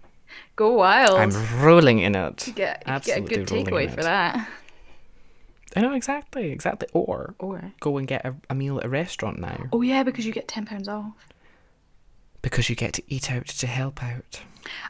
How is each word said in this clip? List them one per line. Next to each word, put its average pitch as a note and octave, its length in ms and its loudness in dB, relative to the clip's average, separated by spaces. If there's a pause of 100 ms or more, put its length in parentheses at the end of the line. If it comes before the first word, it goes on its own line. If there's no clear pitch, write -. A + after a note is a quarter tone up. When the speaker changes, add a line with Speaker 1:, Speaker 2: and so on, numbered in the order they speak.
(580)
Speaker 1:
Go A3 160 4
wild. G3+ 460 6
Speaker 2:
I'm A2 420 0
rolling D3+ 380 10
in G2 160 2
it. F2 320 -4
Speaker 1:
You A3+ 60 -12
get, - 260 -4
you - 40 -18
get - 40 -10
a - 40 -8
Speaker 2:
Absolutely C3 460 -2
Speaker 1:
good F#2+ 140 -4
Speaker 2:
rolling F#2+ 160 0
Speaker 1:
takeaway C#3 160 0
Speaker 2:
in - 80 -4
Speaker 1:
for - 100 -8
Speaker 2:
it. - 20 -2
Speaker 1:
that. F#3+ 460 0 (1300)
Speaker 2:
I G3 60 2
know, C4 120 2
exactly, C4+ 580 -4
exactly. - 420 -6
Or - 440 -4
Speaker 1:
Or F#3+ 420 -10
Speaker 2:
go C#3+ 180 -2
and C3+ 100 -6
get C3+ 180 -6
a, C3 100 -6 (140)
a C3+ 60 -4
meal C3+ 240 -4
at - 60 -6
a B2 40 -4
restaurant C#3+ 500 -4
now. - 320 -8
Speaker 1:
Oh, A#3 100 0
yeah, C4 220 2
because B3 220 -4
you A3 80 -6
get - 140 -8
ten G#3+ 180 -8
pounds G3 220 -10
off. G#3 400 -12 (1120)
Speaker 2:
Because - 280 0
you A#2+ 60 -2
get - 180 -4
to - 140 -6
eat C3+ 240 -6
out B2 160 -6
to - 200 -6
help C3 360 -6
out. A#2+ 380 -10 (480)